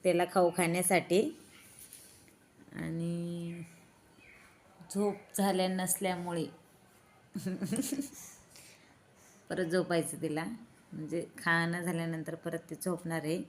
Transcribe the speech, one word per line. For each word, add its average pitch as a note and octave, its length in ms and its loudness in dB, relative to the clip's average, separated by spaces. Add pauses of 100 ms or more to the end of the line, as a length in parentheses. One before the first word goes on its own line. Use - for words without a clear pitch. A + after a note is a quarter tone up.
त्याला F3 300 4
खाऊ F3 240 6
खाण्यासाठी. F3+ 800 4 (1400)
आणि E3+ 880 -4 (1300)
झोप G3+ 200 2 (240)
झाल्या F#3+ 300 4
नसल्यामुळे F3+ 800 0 (880)
<laughs> F#3 320 -4 (1800)
परत F#3 140 0
झोपायचं E3 580 0
तिला, D#3+ 220 -2 (480)
म्हणजे D#3+ 340 -4 (120)
खाणं E3+ 440 2
झाल्यानंतर E3 520 -4
परत E3 240 -6
ती - 160 -10
झोपणार E3 500 -4
आहे. D#3+ 240 0